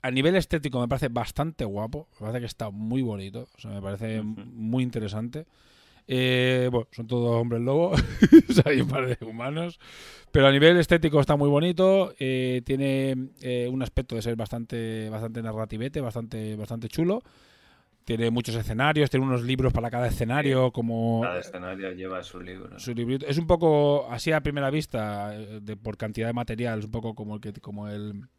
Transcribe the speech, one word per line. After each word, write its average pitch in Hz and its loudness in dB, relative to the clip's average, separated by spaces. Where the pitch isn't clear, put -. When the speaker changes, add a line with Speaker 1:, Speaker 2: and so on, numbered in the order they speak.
Speaker 1:
A 131 -2
nivel 143 4
estético 151 0
me 120 0
parece 135 0
bastante 123 -4
guapo, 110 -8
me 107 -8
parece 120 -4
que 117 -8
está 110 -8
muy 110 -2
bonito, 104 -6
o - -20
sea, 107 -14
me 101 -8
parece 107 -6
Speaker 2:
Ujú. 107 -6
Speaker 1:
muy 120 -2
interesante. 117 -6
Eh, 127 2
bueno, 117 0
son 117 -10
todos 120 2
hombres 117 0
lobo, 147 2
<laughs> - 8
o 254 0
sea, 190 8
hay 131 2
un 127 0
par 131 -2
de 120 -4
humanos, 139 -6
pero 139 8
a 135 10
nivel 160 8
estético 160 4
está 147 4
muy 143 2
bonito, 175 4
eh, 127 0
tiene, 135 -2
eh, 123 -4
un 131 -4
aspecto 123 -4
de 113 -4
ser 117 -4
bastante, 113 -6
bastante 113 -8
narrativete, 110 -6
bastante, 110 -6
bastante 110 -8
chulo. 180 -2
Tiene 117 0
muchos 117 -2
escenarios, 131 0
tiene 131 2
unos 123 0
libros 131 0
para 117 -2
cada 123 -2
escenario, 131 2
Speaker 2:
Sí. 120 0
Speaker 1:
como 113 0
Speaker 2:
Cada 90 -2
escenario 92 -8
lleva 92 -8
su 90 -16
libro. 90 -14
Speaker 1:
su 123 -8
librito. 123 -2
Es 139 0
un 165 -2
poco, 147 4
así 120 -4
a 156 2
primera 143 -2
vista, 107 -4
eh, 107 -14
de, 104 -10
por 107 -10
cantidad 110 -6
de 117 -2
material, 117 -4
es 104 -8
un 104 -12
poco 113 -6
como 107 -10
el 104 -12
que, 107 -10
como 104 -12
el 104 -10